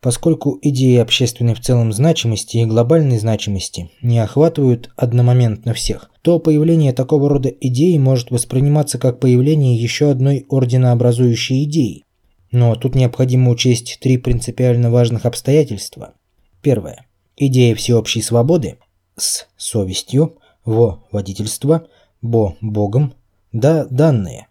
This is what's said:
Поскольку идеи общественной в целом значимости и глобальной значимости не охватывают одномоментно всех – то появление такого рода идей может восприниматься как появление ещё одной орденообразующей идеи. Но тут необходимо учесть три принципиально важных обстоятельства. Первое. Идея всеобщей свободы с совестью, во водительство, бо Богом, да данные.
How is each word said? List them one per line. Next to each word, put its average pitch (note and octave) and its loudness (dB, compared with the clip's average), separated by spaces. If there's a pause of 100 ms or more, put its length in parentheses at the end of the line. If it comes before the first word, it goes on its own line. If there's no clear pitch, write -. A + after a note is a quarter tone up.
Поскольку C#3+ -2
идеи B2+ 2
общественной A#2+ 0
в - -12
целом A#2 0
значимости A#2 -2
и A#2 2
глобальной A#2+ 2
значимости G2+ -6 (100)
не A#2+ 0
охватывают C3 0
одномоментно A#2+ 0
всех – - -8 (100)
то E3+ 2
появление D#3+ 2
такого C#3 0
рода C3+ 0
идей C#3 0
может C3 0
восприниматься C#3+ -2
как B2+ -2
появление C3 2
ещё A#2+ -2
одной C3+ 0
орденообразующей B2 2
идеи. D3 -4 (480)
Но A#2+ 2
тут B2 -4
необходимо B2+ 2
учесть A#2+ -2
три C3 2
принципиально A#2+ 0
важных A#2+ 2
обстоятельства. - -2 (500)
Первое. - -4 (300)
Идея B2+ 2
всеобщей A2+ -2
свободы A#2+ 0 (400)
с - -8
совестью, A2+ -4 (260)
во A2+ 0
водительство, G#2+ -4 (320)
бо A2+ -2
Богом, G#2+ -2 (380)
да C#3 0
данные. B2 0